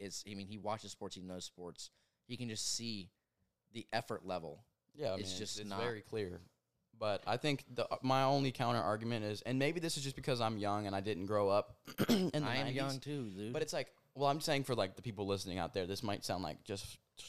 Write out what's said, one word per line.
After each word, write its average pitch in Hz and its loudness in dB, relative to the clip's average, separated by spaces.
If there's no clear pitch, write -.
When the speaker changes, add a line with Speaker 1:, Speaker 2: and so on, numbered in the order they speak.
Speaker 1:
is, 98 -8
I 104 -8
mean, 98 -6
he 107 -10
watches 104 -4
sports, 98 -10
he 92 -12
knows 90 -8
sports. - -12
He 123 -10
can 120 -6
just 107 -2
see 107 -6
the 113 -10
effort 110 -2
level. 87 -6
Speaker 2:
Yeah, 131 -2
I - 0
Speaker 1:
It's 95 -4
Speaker 2:
mean, 92 -4
Speaker 1:
just - -4
Speaker 2:
it's, 104 -6
it's 104 -8
Speaker 1:
not 98 -4
Speaker 2:
very 113 -2
clear. 95 -4
But 107 0
I 107 2
think 139 0
the, 120 0
my 131 4
only 135 4
counter 120 2
argument 107 2
is, 104 -2
and 127 2
maybe 156 2
this 165 0
is 147 -4
just 135 -4
because 127 0
I'm 113 2
young 104 2
and 98 0
I 98 2
didn't 98 0
grow 104 6
up 101 4
<clears throat> - 2
in 185 6
the - 2
Speaker 1:
I 127 2
am 135 2
Speaker 2:
nineties, 135 0
Speaker 1:
young 135 0
too, 135 -4
dude. 104 -6
Speaker 2:
but 156 0
it's 156 -4
like, 147 -2
well, 139 6
I'm 147 4
saying 139 4
for, 127 0
like, 98 2
the - -14
people 104 -2
listening 95 0
out 82 0
there, 95 2
this 95 -2
might 104 0
sound 92 0
like 78 -6
just - -6